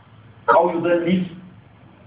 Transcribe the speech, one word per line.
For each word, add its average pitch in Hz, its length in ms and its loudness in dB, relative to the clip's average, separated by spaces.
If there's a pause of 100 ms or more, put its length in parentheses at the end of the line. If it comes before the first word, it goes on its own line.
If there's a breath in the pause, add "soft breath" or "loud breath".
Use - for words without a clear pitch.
(560)
أو 175 140 4
يدلس 170 580 -2 (800)